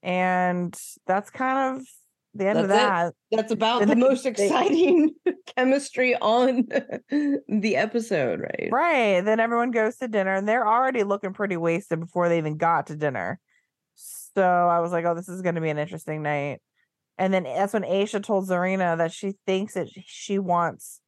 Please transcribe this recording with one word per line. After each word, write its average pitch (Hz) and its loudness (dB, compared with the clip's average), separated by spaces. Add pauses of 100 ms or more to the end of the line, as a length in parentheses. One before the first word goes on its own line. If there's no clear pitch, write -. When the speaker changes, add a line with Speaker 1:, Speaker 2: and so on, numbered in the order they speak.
Speaker 1:
And 180 0 (280)
that's 196 -2
kind 262 -2
of 262 -16 (480)
the 196 -2
end 208 2
of 202 0
Speaker 2:
That's 202 4
it. 208 2
Speaker 1:
that. 175 -2
Speaker 2:
That's 220 -2
about 220 0
Speaker 1:
Then 208 4
Speaker 2:
the 240 4
Speaker 1:
they, 240 4
Speaker 2:
most 254 4
Speaker 1:
they 269 0
Speaker 2:
exciting 311 4 (220)
<laughs> - -14
chemistry 254 2
on 247 2
<laughs> - -6
the 277 -2
episode, 151 -2
right? 50 -6
Speaker 1:
Right. 247 2
Then 214 2
everyone 233 0
goes 220 0
to 254 -6
dinner, 196 0
and 196 -2
they're 226 2
already 247 2
looking 202 -2
pretty 196 -2
wasted 165 -2
before 175 0
they 170 2
even 156 -2
got 165 0
to 151 -10
dinner. 135 -4 (560)
So - -4
I 175 4
was 170 -2
like, 170 0
"Oh, 170 0
this 175 -10
is 185 -10
gonna 170 -2
be 160 -2
an 151 -4
interesting 156 -6
night." 147 -4 (560)
And 190 0
then 185 2
that's 165 -2
when 214 0
Aisha 196 -2
told 196 0
Zarina 180 0
that 165 0
she 196 -8 (140)
thinks 196 -2
that 156 -4
sh-, - -20
she - -6
wants 175 -2